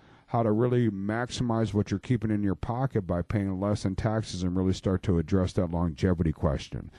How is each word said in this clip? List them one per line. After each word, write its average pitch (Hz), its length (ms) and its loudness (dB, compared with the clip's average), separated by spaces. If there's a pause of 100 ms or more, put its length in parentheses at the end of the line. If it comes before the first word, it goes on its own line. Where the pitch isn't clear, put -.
(280)
how 117 160 0
to 107 80 2
really 120 380 4
maximize 113 840 -2
what 104 160 2
you're 101 100 0
keeping 113 300 0
in 104 140 2
your 95 120 2
pocket 117 520 -2
by 87 160 0
paying 98 360 -2
less 101 260 -2
in 95 100 0
taxes 107 480 -2
and 90 120 0
really 92 180 2
start 92 300 0
to 90 140 4
address 90 360 2
that 87 180 0
longevity 85 600 0
question. - 640 -4